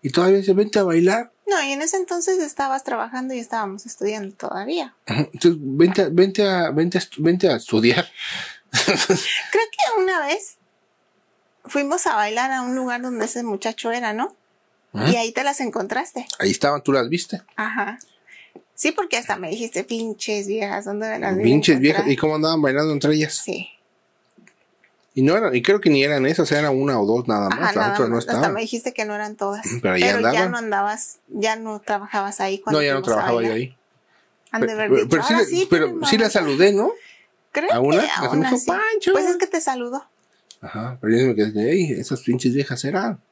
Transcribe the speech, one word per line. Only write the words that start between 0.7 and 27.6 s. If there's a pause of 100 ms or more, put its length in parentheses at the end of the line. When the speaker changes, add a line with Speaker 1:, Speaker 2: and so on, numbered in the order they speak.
Speaker 1:
a
bailar". (160)
Speaker 2:
No,
y
en
ese
entonces
estabas
trabajando
y
estábamos
estudiando
todavía. (140)
Speaker 1:
Ujú.
Entonces,
"Vente
a,
vente
a,
vente
a
estu-,
vente
a
estudiar". (640)
<laughs>
Speaker 2:
Creo
que
una
vez (1080)
fuimos
a
bailar
a
un
lugar
donde
ese
muchacho
era,
¿no? (580)
Speaker 1:
Ajá.
Speaker 2:
Y
ahí
te
las
encontraste. (140)
Speaker 1:
Ahí
estaban,
tú
las
viste. (140)
Speaker 2:
Ajá. (720)
Sí,
porque
hasta
me
dijiste,
"Pinches
viejas,
¿dónde
me
las
voy
a
Speaker 1:
Pinches
viejas,
Speaker 2:
encontrar?".
Speaker 1:
¿y
cómo
andaban
bailando
entre
ellas?
Speaker 2:
Sí. (1400)
Speaker 1:
Y
no
eran,
y
creo
que
ni
eran
esas,
eran
una
o
dos
nada
más,
Speaker 2:
Ajá,